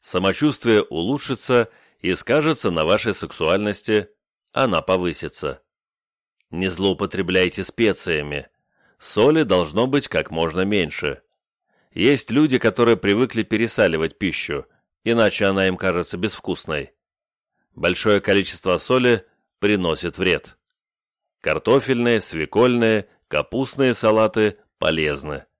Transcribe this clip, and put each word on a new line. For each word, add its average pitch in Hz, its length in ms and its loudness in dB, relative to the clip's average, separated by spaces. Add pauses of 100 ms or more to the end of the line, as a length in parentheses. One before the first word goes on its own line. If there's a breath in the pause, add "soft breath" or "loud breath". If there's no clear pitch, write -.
Самочувствие 104 840 2
улучшится 120 840 -2 (320 soft breath)
и 90 140 -2
скажется 147 560 0
на 80 160 0
вашей 104 260 0
сексуальности, 101 960 -2 (440)
она 113 280 0
повысится. 82 800 -4 (880)
Не 92 180 -4
злоупотребляйте 92 920 0
специями. 78 880 -2 (500)
Соли 147 440 2
должно 92 440 0
быть 139 220 -2
как 78 220 -4
можно 82 320 -2
меньше. 85 580 -2 (720)
Есть 135 360 0
люди, 131 280 2
которые 117 380 4
привыкли 107 460 0
пересаливать 95 760 0
пищу, 76 480 -4 (380)
иначе 113 400 2
она 98 240 2
им 92 80 -2
кажется 87 400 -4
безвкусной. 85 760 -6 (840)
Большое 92 460 2
количество 92 580 0
соли 123 480 2 (320)
приносит 90 580 -2
вред. 87 400 -2 (840)
Картофельные, 117 800 2
свекольные, 110 880 0 (200)
капустные 127 680 -2
салаты 110 640 2 (220)
полезны. 76 680 -2 (160)